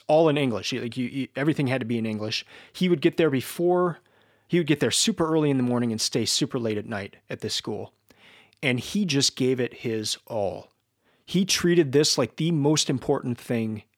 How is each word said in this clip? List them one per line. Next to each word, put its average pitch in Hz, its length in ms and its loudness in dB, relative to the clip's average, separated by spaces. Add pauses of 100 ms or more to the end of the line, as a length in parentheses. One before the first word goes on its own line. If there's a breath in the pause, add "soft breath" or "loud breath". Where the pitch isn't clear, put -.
all 160 220 6
in 143 80 2
English. 120 360 -2
Like, 120 240 -6
you, 123 100 -4
you, 131 280 -6
everything 143 320 0
had 127 140 0
to 117 40 -4
be 117 140 -2
in 110 60 -2
English. 107 400 -4 (280 loud breath)
He 180 160 0
would 170 120 2
get 165 160 2
there 165 120 4
before 175 680 0 (520 soft breath)
he 170 60 2
would 170 100 2
get 143 140 2
there 117 100 2
super 190 420 0
early 151 160 2
in 139 60 2
the 127 80 0
morning 120 300 0
and 107 80 -6
stay 120 240 -2
super 139 340 -2
late 110 180 -2
at 104 80 -6
night 101 300 -8 (140)
at - 100 -10
this 107 160 -6
school. 104 380 -8 (680 soft breath)
And 123 200 0
he 202 240 -2
just 139 320 0
gave 127 240 0
it 120 140 -4
his 110 420 -4 (100)
all. 101 460 -6 (520)
He 185 200 0
treated 170 480 4
this 147 240 4
like - 180 -2
the 160 160 0
most 151 380 2
important 131 480 -2
thing 110 460 -6 (140)